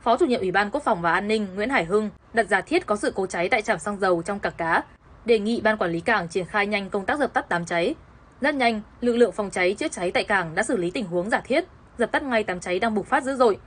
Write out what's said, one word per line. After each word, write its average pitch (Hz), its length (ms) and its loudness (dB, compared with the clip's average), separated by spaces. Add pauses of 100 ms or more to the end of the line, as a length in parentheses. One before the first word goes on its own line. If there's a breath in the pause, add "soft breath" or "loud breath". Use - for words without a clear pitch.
Phó 240 160 4
Chủ 349 100 4
nhiệm 247 140 2
Ủy 190 100 0
ban 202 200 2
Quốc 294 120 -4
phòng 196 200 0
và 170 100 2
An 202 160 0
ninh 214 260 0
Nguyễn 208 160 -2
Hải 233 140 0
Hưng 208 260 0 (220)
đặt 220 160 2
giả 196 120 2
thiết 330 260 -2
có 208 100 0
sự 247 180 -2
cố 190 120 -2
cháy 185 220 -2
tại 226 140 2
trạm 208 160 -2
xăng 208 220 -6
dầu 180 220 2
trong 202 160 -4
cảng 175 180 -4
cá, 165 260 0 (420)
đề 226 140 4
nghị 214 220 0
ban 214 180 2
quản 185 120 0
lý 170 100 -2
cảng 185 280 0
triển 180 160 -2
khai 202 220 0
nhanh 202 240 -4
công 196 160 -4
tác 285 120 0
dập 277 140 0
tắt 285 160 -2
đám 170 160 -2
cháy. 175 300 0 (460)
Rất 294 140 0
nhanh, 233 260 2 (200)
lực 240 160 2
lượng 233 160 6
phòng 202 180 -6
cháy 185 240 2
chữa 302 140 -4
cháy 185 220 -4
tại 214 140 0
cảng 180 300 0
đã 190 80 2
xử 240 140 0
lý 175 140 0
tình 220 160 -6
huống 175 240 -2
giả 254 100 0
thiết, 320 240 0 (340)
dập 233 140 0
tắt 311 100 0
ngay 233 220 0
đám 180 160 -4
cháy 180 180 -2
đang 226 160 0
bùng 196 100 0
phát 269 200 0
dữ 269 100 -2
dội. 240 320 4